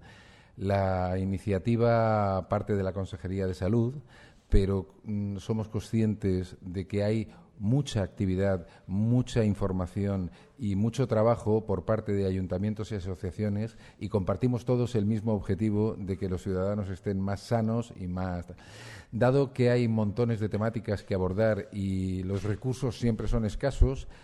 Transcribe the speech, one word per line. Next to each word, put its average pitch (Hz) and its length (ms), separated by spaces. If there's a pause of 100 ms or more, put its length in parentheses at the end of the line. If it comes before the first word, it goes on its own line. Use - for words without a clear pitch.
(560)
La 95 600
iniciativa 104 1300
parte 104 280
de 98 60
la 92 100
Consejería 95 540
de 92 80
Salud, 117 400 (540)
pero, 98 460 (100)
mm, 101 340
somos 110 300
conscientes 101 920
de 92 260
que 101 180
hay 107 280 (260)
mucha 113 440
actividad, 92 640 (200)
mucha 113 580
información 95 840 (300)
y 101 160
mucho 117 320
trabajo 110 560
por - 220
parte 107 260
de 98 140
ayuntamientos 95 680
y - 20
asociaciones, 101 840 (200)
y 98 120
compartimos 107 560
todos 123 280
el 104 120
mismo 110 260
objetivo 104 680
de 95 200
que 98 100
los 90 140
ciudadanos 98 480
estén 95 280
más 98 220
sanos 113 580
y 92 80
más. 90 380 (640)
Dado 131 440
que 120 160
hay 123 180
montones 110 500
de 104 120
temáticas 107 520
que - 120
abordar 98 580
y 95 520
los 98 200
recursos 107 540
siempre 110 280
son 113 200
escasos, 135 600 (180)